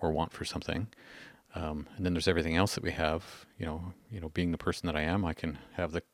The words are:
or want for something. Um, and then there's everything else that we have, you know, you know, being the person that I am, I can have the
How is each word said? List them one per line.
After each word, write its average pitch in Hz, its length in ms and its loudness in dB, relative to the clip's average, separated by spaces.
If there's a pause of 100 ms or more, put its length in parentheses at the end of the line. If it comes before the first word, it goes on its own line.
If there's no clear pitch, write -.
or 82 120 2
want 78 200 2
for - 120 -6
something. - 420 -4 (680)
Um, 78 400 -4
and 92 100 0
then 90 80 4
there's 82 140 2
everything 82 280 4
else 98 200 4
that - 80 -4
we 82 80 0
have, 80 540 0 (120)
you - 80 -2
know, 85 260 -4 (200)
you 101 80 -6
know, 82 80 -6
being 87 240 2
the 80 60 0
person - 280 -2
that 80 80 0
I 76 80 2
am, 90 220 4
I 80 100 2
can 78 240 -4 (140)
have 85 180 0
the 82 120 -2 (120)